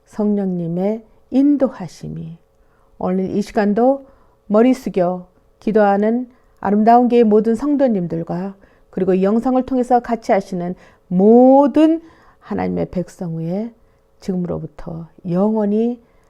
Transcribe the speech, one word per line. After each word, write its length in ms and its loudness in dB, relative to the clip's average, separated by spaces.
성령님의 960 -4
인도하심이 1080 -2
오늘 380 -2
이 60 0
시간도 680 0
머리 260 4
숙여 540 -4
기도하는 680 0
아름다운 480 4
교회 160 4
모든 320 2
성도님들과 1000 -2
그리고 240 -2
이 100 2
영상을 420 0
통해서 340 0
같이 320 -6
하시는 440 -4
모든 920 4
하나님의 500 -6
백성 480 -8
위에 360 -8
지금으로부터 880 -8
영원히 720 -2